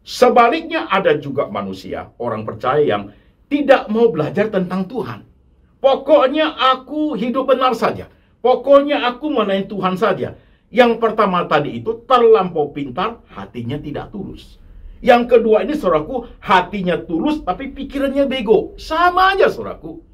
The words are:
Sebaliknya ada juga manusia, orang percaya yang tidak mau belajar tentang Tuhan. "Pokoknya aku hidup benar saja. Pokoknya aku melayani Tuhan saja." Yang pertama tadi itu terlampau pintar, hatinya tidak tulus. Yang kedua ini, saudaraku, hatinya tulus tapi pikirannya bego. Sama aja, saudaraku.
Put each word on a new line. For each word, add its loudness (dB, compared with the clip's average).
Sebaliknya 2
ada 2
juga -4
manusia, -10
orang -6
percaya -2
yang -2
tidak 2
mau 4
belajar -2
tentang -4
Tuhan. -10
"Pokoknya 2
aku 0
hidup -2
benar 0
saja. -4
Pokoknya 4
aku -4
melayani -2
Tuhan -4
saja." -2
Yang 2
pertama 0
tadi -2
itu -8
terlampau 4
pintar, -8
hatinya -10
tidak -10
tulus. -14
Yang 4
kedua 4
ini, -4
saudaraku, -2
hatinya 0
tulus -4
tapi -6
pikirannya -2
bego. 0
Sama 2
aja, 4
saudaraku. -12